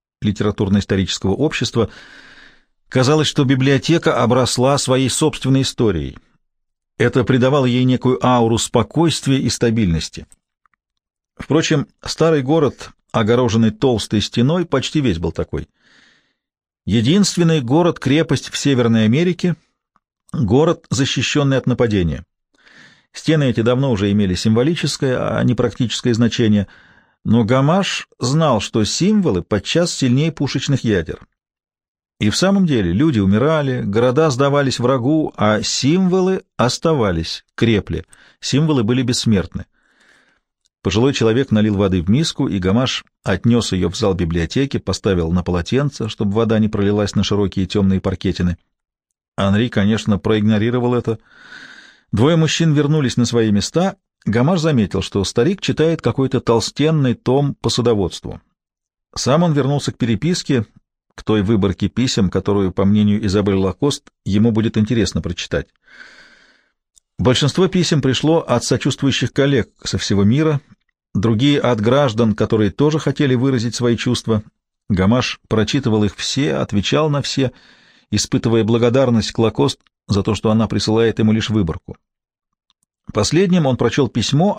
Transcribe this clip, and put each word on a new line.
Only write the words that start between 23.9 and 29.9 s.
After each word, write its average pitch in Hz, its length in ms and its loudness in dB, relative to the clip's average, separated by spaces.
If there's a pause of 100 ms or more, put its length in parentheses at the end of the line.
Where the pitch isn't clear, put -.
уже 101 200 0
имели 101 240 0
символическое, 123 1000 -2
а 113 80 0
не 123 120 2
практическое 120 580 -2
значение, 107 540 2 (560)
но 110 200 2
Гамаш 139 640 0 (120)
знал, 135 400 0
что 110 240 -2
символы 170 580 0
подчас 160 520 -2